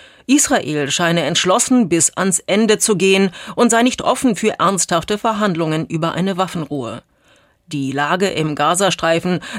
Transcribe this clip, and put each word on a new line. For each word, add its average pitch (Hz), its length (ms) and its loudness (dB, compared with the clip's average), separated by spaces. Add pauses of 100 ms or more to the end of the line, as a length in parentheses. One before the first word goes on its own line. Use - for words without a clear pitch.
(280)
Israel 151 640 2
scheine 170 300 0
entschlossen, 202 640 2
bis 165 240 2
ans 185 280 -2
Ende 208 400 2
zu 208 180 0
gehen 190 340 4 (240)
und 240 140 2
sei 233 140 4
nicht - 180 0
offen 247 340 0
für - 240 -2
ernsthafte 185 580 -2
Verhandlungen 170 680 -2
über 160 260 -4
eine 185 220 -2
Waffenruhe. 147 640 -6 (680)
Die 139 260 -4
Lage 165 340 0
im 156 280 -2
Gazastreifen 170 840 0 (200)